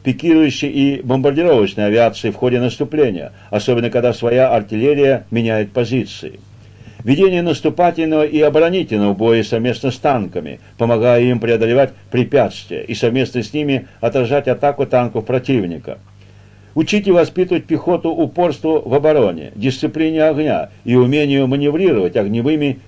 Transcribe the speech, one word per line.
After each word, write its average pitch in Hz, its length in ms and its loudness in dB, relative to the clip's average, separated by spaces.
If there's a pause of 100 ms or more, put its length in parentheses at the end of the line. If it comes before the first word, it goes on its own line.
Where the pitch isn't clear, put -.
пикирующей 147 680 0
и 139 340 0
бомбардировочной 131 840 2
авиацией 110 460 0
в - 40 -16
ходе 123 220 0
наступления, 123 720 -2 (200)
особенно 120 380 0
когда 120 240 0
своя 120 400 2
артиллерия 123 800 0
меняет 110 400 -2
позиции. 113 720 -4 (600)
Ведение 175 380 2
наступательного 160 840 0
и 151 160 0
оборонительного 151 720 2
боя 113 280 2
совместно 117 480 -2
с 123 60 -6
танками, 90 640 -4 (160)
помогая 120 460 2
им 123 180 2
преодолевать 117 520 2 (180)
препятствия 110 720 -2
и 113 120 -10
совместно 120 480 -2
с 107 120 -10
ними 143 320 -2 (160)
отражать 127 460 0
атаку 139 360 0
танков 120 400 -2
противника. 123 720 -4 (800)
Учить 196 340 -2
и - 20 4
воспитывать 175 540 0
пехоту 165 460 -2
упорству 160 760 -2
в 113 80 -6
обороне, 127 600 0
дисциплине 156 720 -2
огня 143 440 0 (160)
и 120 100 0
умению 139 520 2
маневрировать 143 720 0
огневыми 127 720 -2